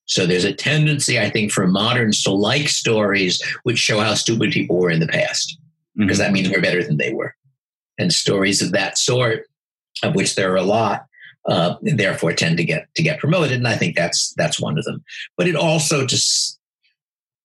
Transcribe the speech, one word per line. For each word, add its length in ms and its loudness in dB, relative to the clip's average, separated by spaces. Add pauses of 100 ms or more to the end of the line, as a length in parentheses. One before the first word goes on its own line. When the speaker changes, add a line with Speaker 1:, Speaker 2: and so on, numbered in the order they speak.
Speaker 1:
So 200 0
there's 180 2
a 100 0
tendency, 680 0
I 100 0
think, 220 0
for 160 0
moderns 560 2
to 80 0
like 380 2
stories 720 0 (220)
which 160 0
show 200 2
how 160 0
stupid 360 0
people 260 0
were 140 2
in 80 2
the 80 2
past, 500 -2 (400)
Speaker 2:
Mm-hmm. 120 2
Speaker 1:
'cause 80 2
that 140 0
means 180 0
we're 120 0
better 220 2
than 140 0
they 160 -2
were. 220 -6 (640)
And 120 0
stories 500 0
of 100 -2
that 260 -2
sort, 460 0 (580)
of 140 0
which 200 0
there 160 0
are 60 2
a 60 2
lot, 420 0 (420)
uh, 360 2
therefore 500 0
tend 240 0
to 60 0
get, 320 -4
to 80 -2
get 160 0
promoted. 380 2
And 100 -2
I 100 0
think 180 -2
that's, 400 -2
that's 240 -2
one 200 -2
of 60 -2
them. 180 -8 (340)
But 100 0
it 80 0
also 500 0
just, 520 0 (880)